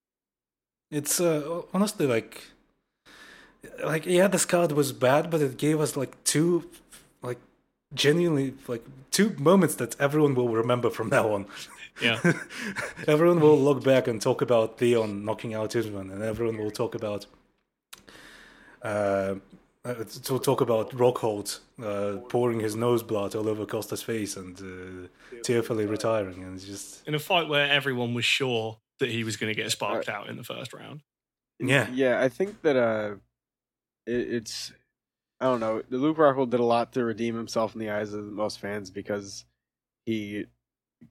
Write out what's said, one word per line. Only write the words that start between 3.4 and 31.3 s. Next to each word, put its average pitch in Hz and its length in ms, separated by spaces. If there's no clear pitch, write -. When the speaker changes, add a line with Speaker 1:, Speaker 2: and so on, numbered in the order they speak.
Speaker 1:
like, 151 220
yeah, 180 220
this 180 180
card 175 260
was 143 220
bad, 143 360
but 160 120
it 127 160
gave 151 240
us, 147 160
like, - 260
two, 165 460
like, 123 180
genuinely, 139 600
like, 120 180
two 196 260
moments 165 380
that - 240
everyone 143 360
will 123 120
remember 117 420
from 113 200
now 110 240
on. 98 120
Speaker 2:
Yeah. 117 180
Speaker 1:
<laughs> - 400
Everyone 165 320
will 151 200
look 135 240
back 131 240
and 113 140
talk 127 220
about 113 360
Leon 110 460
knocking 110 300
out 110 200
Usman, 101 360
and 98 100
everyone 110 380
will 107 120
talk 113 220
about, 104 320
uh, 98 520
uh, 123 100
to 127 360
talk 131 220
about 113 300
Rockhold, 120 680
uh, 101 340
pouring 120 300
his 107 160
nose 117 280
blood 104 320
all 107 140
over 107 160
Costa's 104 380
face 107 340
and, 92 240
uh, 92 460
tearfully 113 420
retiring, 104 580
and 92 120
it's 92 100
just - 420
Speaker 2:
In 151 80
a 143 40
fight 165 300
where 143 200
everyone 127 440
was 120 120
sure 113 520
that 127 100
he 113 140
was 110 140
gonna 110 180
get 107 160
sparked 104 380
Speaker 3:
Uh, 110 40
Speaker 2:
out 107 160
in 117 80
the - 60
first 123 300
round. 123 280